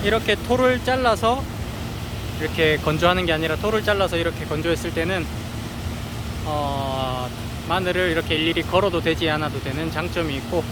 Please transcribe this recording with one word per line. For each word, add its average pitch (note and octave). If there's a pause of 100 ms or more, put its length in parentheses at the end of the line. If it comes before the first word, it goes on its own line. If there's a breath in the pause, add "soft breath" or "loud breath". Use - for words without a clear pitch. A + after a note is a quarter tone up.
이렇게 G#3+
토를 B3
잘라서 B3 (960)
이렇게 D#3
건조하는 E3+
게 E3+
아니라 D#3
토를 G#3+
잘라서 G3
이렇게 E3
건조했을 D#3
때는, E3+ (1200)
어, C3+ (380)
마늘을 F3+
이렇게 D#3+
일일이 D#3+
걸어도 F3
되지 D#3+
않아도 D3+
되는 D3+
장점이 D#3+
있고 D3+